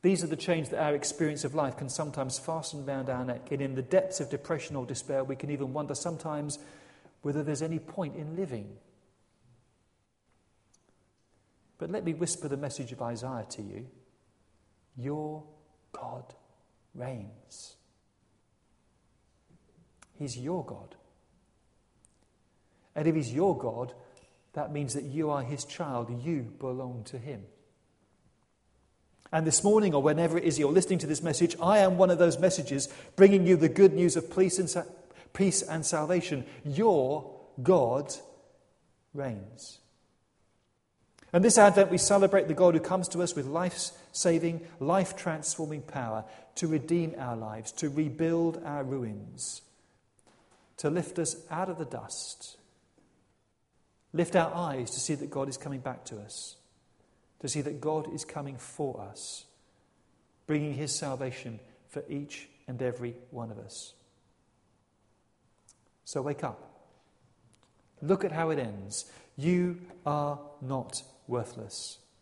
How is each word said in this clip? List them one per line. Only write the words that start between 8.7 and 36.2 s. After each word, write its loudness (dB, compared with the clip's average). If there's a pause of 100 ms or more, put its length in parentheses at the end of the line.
But -8
let -4
me 0
whisper -4
the -2
message -8
of -10
Isaiah -6
to -12
you. -12 (1080)
Your -8 (480)
God -12 (680)
reigns. -14 (2500)
He's -8
your -6
God. -16 (2000)
And 0
if 4
he's -2
your 2
God, -6 (600)
that -6
means -4
that -6
you -2
are 0
his -6
child. -6
You -4
belong -8
to -12
him. -10 (1900)
And 2
this 2
morning, 6
or 6
whenever 4
it 0
is 2
you're 4
listening 4
to -2
this 0
message, 2
I 6
am 6
one 8
of 4
those 6
messages 0 (260)
bringing 10
you 10
the 6
good 10
news 4
of -4
peace 4
and 0
sa-, -2 (480)
peace 4
and -4
salvation. 0 (200)